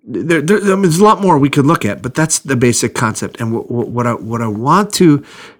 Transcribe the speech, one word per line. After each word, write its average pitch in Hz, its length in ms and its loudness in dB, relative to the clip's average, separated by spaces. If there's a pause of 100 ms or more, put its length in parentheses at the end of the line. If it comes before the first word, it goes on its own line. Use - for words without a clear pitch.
There, 156 380 -2
there, 180 180 2
I 196 160 0
mean, 196 80 -2
there's 170 160 2
a 208 60 4
lot 208 160 4
more 180 180 2
we 135 120 2
could 135 160 2
look 165 180 0
at, 101 180 -4
but 123 120 -10
that's 156 240 -2
the 135 180 -4
basic 120 380 0
concept. 107 460 -4
And 113 140 -4
wh-, 113 120 -6
wh-, 120 220 -4
what 120 180 -4
I, 117 80 0
what 113 260 -8
I 117 80 -4
want 147 460 0
to, 147 300 4 (360)